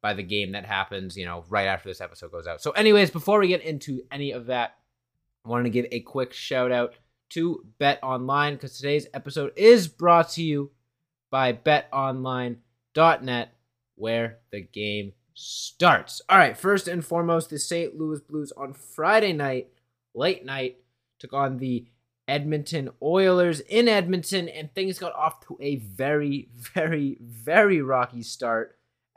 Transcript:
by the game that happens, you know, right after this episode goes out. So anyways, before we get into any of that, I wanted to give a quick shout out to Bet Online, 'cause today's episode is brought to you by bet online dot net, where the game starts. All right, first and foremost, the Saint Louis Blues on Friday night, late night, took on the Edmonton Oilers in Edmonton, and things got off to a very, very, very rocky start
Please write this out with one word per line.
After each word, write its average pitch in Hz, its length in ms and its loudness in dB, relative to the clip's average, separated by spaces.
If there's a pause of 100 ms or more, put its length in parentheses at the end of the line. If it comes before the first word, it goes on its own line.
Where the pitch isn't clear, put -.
by 104 120 -2
the 98 100 -8
game 98 300 -4
that 101 100 -10
happens, 95 540 -6
you 92 80 -8
know, 87 240 -10
right 101 180 0
after 95 220 -4
this 90 100 -14
episode 87 320 -16
goes 85 160 -12
out. 82 140 -10
So 151 100 -4
anyways, 208 400 6
before 196 280 2
we 190 100 4
get 180 140 0
into 139 460 -8
any 139 220 -8
of 120 140 -10
that, 120 320 -4 (680)
I 113 60 -12
wanted 120 160 0
to 120 60 0
give 120 200 0
a 120 80 -6
quick 127 320 -6
shout 127 400 -2
out 123 240 0 (360)
to 165 340 -4 (140)
Bet 139 220 2
Online, 135 560 -2
'cause - 200 -16
today's 147 360 -2
episode 143 440 -8
is 202 320 8
brought 170 400 4
to - 120 -8
you 147 300 -2 (600)
by 131 200 2
bet 143 400 0
online 127 720 -4 (320)
dot 160 280 4
net, 123 320 -4 (420)
where 113 440 -4 (120)
the 104 100 -10
game 104 500 -6 (220)
starts. - 960 0
All 190 80 8
right, 147 180 6
first 190 320 0
and 175 160 -6
foremost, 170 460 -2
the 147 100 -8
Saint 170 380 -6
Louis 156 240 -6
Blues 147 320 -10
on 135 180 -12
Friday 190 640 0
night, 139 340 -4 (460)
late 151 320 -2
night, 131 320 -6 (420)
took 131 140 -14
on 135 240 -2
the 123 300 -4 (380)
Edmonton 147 640 -4 (120)
Oilers 180 580 4
in 226 300 2
Edmonton, 185 580 0
and 156 260 -14
things 190 240 -4
got 175 160 -8
off - 340 -2
to - 120 -14
a 143 160 -4
very, 139 800 -2
very, 147 680 -4
very 147 600 2
rocky 127 400 0
start 113 580 -4 (380)